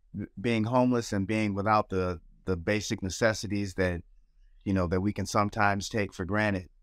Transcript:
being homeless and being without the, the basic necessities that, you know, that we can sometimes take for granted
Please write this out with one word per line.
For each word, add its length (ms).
being 260
homeless 480
and 140
being 260
without 360
the, 300
the 120
basic 440
necessities 760
that, 260
you 80
know, 140
that 140
we 100
can 140
sometimes 640
take 240
for 120
granted 440